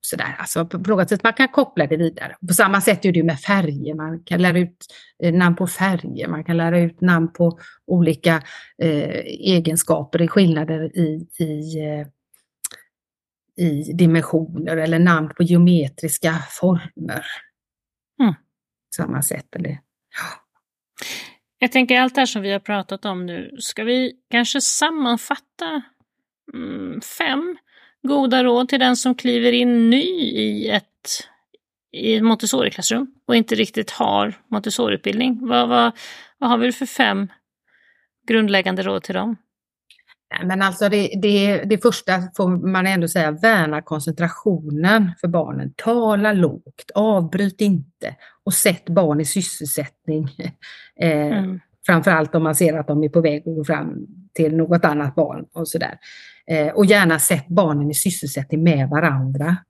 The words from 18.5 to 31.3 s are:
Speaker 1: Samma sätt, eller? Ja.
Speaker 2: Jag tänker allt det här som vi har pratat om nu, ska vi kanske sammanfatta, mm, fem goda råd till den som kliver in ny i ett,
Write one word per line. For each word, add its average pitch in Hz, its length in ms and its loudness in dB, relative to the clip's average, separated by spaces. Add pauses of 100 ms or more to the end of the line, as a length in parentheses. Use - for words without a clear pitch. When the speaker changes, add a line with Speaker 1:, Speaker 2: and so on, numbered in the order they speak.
Speaker 1:
Samma 143 260 -4
sätt, - 340 -8
eller? 170 140 -6
Ja. 139 80 -8 (1800)
Speaker 2:
Jag 247 140 0
tänker 254 280 4
allt 254 140 2
det 277 60 0
här 254 60 4
som 214 160 -6
vi 196 100 -4
har 196 80 -2
pratat 196 440 -6
om 180 220 -6
nu, 175 320 -12
ska - 260 -8
vi 247 280 0 (180)
kanske 240 300 0
sammanfatta, 294 1200 -4 (720)
mm, - 460 -10
fem 320 560 -6 (460)
goda 262 420 2
råd 247 240 2
till 269 120 0
den 254 160 4
som 254 180 0
kliver 240 380 0
in 240 380 4
ny 269 140 4 (160)
i 214 500 -2
ett, 208 140 -2 (1080)